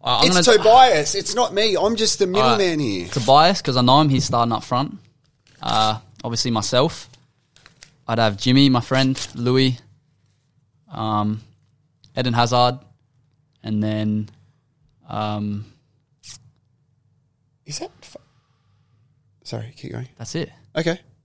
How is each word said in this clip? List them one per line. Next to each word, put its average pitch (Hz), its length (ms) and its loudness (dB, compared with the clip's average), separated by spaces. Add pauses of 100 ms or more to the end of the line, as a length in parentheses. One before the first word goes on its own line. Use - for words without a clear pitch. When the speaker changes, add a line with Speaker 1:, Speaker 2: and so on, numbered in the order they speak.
Speaker 1:
Uh, 123 200 0
I'm - 40 4 (100)
Speaker 2:
It's 175 100 4
Speaker 1:
gonna 190 120 6
Speaker 2:
Tobias. 214 560 6
It's - 200 -6
not 240 180 -2
me. 208 240 0
I'm 208 200 0
just 214 220 0
the 196 80 2
Speaker 1:
All 180 60 -4
right. 220 260 2
Speaker 2:
middleman 170 220 0
here. 95 280 -4
Speaker 1:
Tobias, 147 520 4
'cause 127 160 -4
I 127 60 2
know 131 180 4
him. 156 80 2
He's 135 160 0
starting 117 280 0
up 110 120 -6
front. 139 320 -4 (640)
Uh, 110 380 -2 (260)
obviously 120 260 -4
myself. 123 600 -2 (960)
I'd 113 120 -4
have 107 200 0
Jimmy, 135 320 4
my 127 100 2
friend, 131 380 0 (160)
Louis, 127 440 0 (1120)
um, 107 520 -4 (760)
Eden 123 160 -4
Hazard, 123 460 2 (840)
and 107 200 -4
then, 107 480 -4 (800)
um, 104 580 -6 (2000)
Speaker 2:
Is 147 140 -12
that 349 100 -12 (120)
f-, - 140 -20 (1300)
sorry, 113 340 -12
keep - 160 -16
going. 123 240 -12
Speaker 1:
That's - 200 -14
it. - 140 -8 (260)
Speaker 2:
Okay. 160 240 -4 (240)